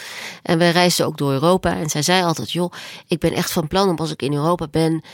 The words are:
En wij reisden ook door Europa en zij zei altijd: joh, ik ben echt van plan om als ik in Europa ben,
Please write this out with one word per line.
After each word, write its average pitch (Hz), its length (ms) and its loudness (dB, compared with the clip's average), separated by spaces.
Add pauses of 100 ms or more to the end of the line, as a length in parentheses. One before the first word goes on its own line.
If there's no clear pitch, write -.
(420)
En 170 160 0
wij 170 140 4
reisden 175 340 2
ook 151 120 -4
door 143 140 0
Europa 170 440 2
en 180 140 -4
zij 151 120 -2
zei 180 220 2
altijd: 160 280 -2
joh, 175 200 -2 (360)
ik 170 120 -2
ben 165 140 0
echt - 180 -2
van 160 160 -2
plan 190 220 2
om 165 80 0
als 156 140 -4
ik 151 100 -10
in 143 120 -2
Europa 160 340 0
ben, 160 340 0 (120)